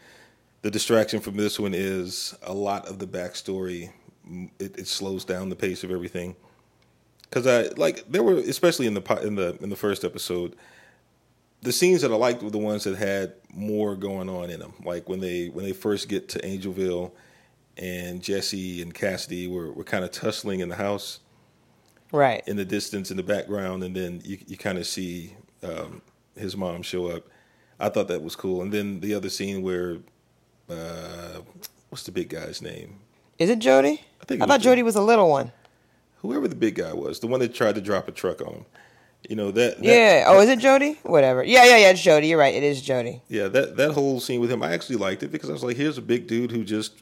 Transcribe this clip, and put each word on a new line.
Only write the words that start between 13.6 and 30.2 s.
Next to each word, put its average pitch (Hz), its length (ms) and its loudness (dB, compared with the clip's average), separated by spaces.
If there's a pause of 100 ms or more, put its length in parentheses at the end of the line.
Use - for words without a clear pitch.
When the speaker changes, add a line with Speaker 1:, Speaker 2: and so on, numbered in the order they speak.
Speaker 1:
going 95 320 -8
on 90 200 -8
in 85 120 -12
'em. 76 100 -18 (140)
Like 87 240 -8
when 95 100 -6
they, 90 300 -6
when 92 160 -10
they 95 80 -6
first 101 340 -4
get 98 220 -6
to - 100 -8
Angelville 92 720 -6 (640)
and 90 440 -10
Jesse 92 600 -6
and 85 120 -12
Cassidy 90 540 -6
were, 87 260 -8
were 82 100 -12
kinda 92 240 -4
tussling 98 540 -6
in 87 80 -6
the 87 60 -10
house. 101 440 -6 (920)
Speaker 2:
Right. 139 360 2
Speaker 1:
in 110 100 -4
the 98 80 -4
distance, 98 460 -6
in 92 60 -8
the 92 60 -6
background, 95 600 -4
and 92 120 -8
then 90 280 -8
you, 98 140 -12 (100)
you 95 100 -14
kinda 90 260 -4
see, 87 520 -10 (280)
um, 80 380 -10 (340)
his 95 200 -10
mom 87 260 -6
show 90 260 -6
up. 85 160 -8 (560)
I 107 100 -2
thought 104 180 -2
that 85 160 -4
was 82 120 -12
cool. 92 260 -4
And 98 100 -8
then 101 300 -6
the 104 120 -4
other 98 160 -6
scene 98 320 -6
where, 90 360 -4 (720)